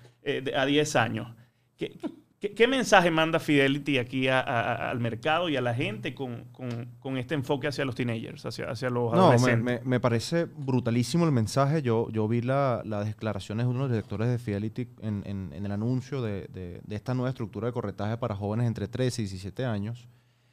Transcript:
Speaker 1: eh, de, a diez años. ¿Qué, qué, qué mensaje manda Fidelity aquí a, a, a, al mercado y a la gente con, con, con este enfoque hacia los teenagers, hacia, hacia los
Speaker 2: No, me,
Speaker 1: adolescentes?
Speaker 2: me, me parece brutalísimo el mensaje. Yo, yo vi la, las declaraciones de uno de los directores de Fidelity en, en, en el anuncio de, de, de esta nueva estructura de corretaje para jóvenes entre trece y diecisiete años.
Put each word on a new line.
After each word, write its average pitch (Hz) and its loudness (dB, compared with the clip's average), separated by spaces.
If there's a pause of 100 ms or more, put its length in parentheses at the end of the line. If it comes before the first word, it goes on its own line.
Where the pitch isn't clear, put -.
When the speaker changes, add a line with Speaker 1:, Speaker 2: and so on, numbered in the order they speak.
(240)
Speaker 1:
eh, 131 -2
de, - -4
a 135 4
diez 147 2
años. 113 2 (460)
¿Qué, - -8 (420)
qué, - -6
qué 226 6
mensaje 208 6
manda 160 2
Fidelity 143 4
aquí 131 0
a, 131 4
a, 123 0
a, 98 -2
al 123 -4
mercado 147 0
y 143 0
a 127 0
la 120 0
gente 156 -4
con, 123 -10
con, 127 -10 (300)
con 135 -6
este 127 -4
enfoque 143 -2
hacia 143 -2
los 123 -4
teenagers, 117 -4
hacia, 143 -6
hacia 127 -4
los 120 0
Speaker 2:
No, 180 8
me, 127 8
Speaker 1:
adolescentes? 123 4
Speaker 2:
me, 127 -4
me 127 2
parece 127 2
brutalísimo 127 2
el 160 4
mensaje. 139 2
Yo, 117 2
yo 107 0
vi 117 2
la, 131 0
las 104 -2
declaraciones 104 -4
de 123 2
uno 123 -2
de 139 0
los 127 -2
directores 107 -2
de 123 0
Fidelity 113 -4 (140)
en, 104 -4
en, 95 -8
en 92 -8
el 101 -4
anuncio 127 -2
de, 104 -6
de, 90 -12
de 107 -8
esta 127 -4
nueva 127 0
estructura 113 -6
de 123 -4
corretaje 107 -4
para 117 -4
jóvenes 104 0
entre 101 -2
trece 127 -2
y 107 -2
diecisiete 95 -8
años. 110 -4 (460)